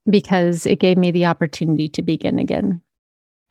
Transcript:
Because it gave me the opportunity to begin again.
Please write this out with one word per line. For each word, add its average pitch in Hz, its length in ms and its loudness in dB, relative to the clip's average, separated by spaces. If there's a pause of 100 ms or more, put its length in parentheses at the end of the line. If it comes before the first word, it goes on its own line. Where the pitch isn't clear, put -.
Because 180 580 0
it - 140 0
gave 185 160 4
me 180 140 2
the 175 160 2
opportunity 156 640 -2
to - 140 -8
begin - 360 -2
again. 190 420 -4 (680)